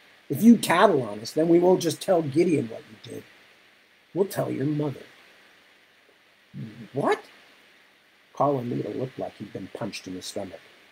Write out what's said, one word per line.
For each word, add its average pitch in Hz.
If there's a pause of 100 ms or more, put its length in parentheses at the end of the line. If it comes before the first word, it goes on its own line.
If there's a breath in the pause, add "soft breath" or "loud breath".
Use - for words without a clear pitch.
(300)
If 143
you 233
tattle 180
on 107
us, 113
then 160
we 170
won't 175
just 156
tell 180
Gideon 143
what -
you 113
did. 110 (920)
We'll 180
tell 127
your 123
mother." 147 (1900)
"What?" 233 (1120)
Colin 135
Needle 131
looked -
like -
he'd 107
been 98
punched -
in 92
the 90
stomach. 98 (300)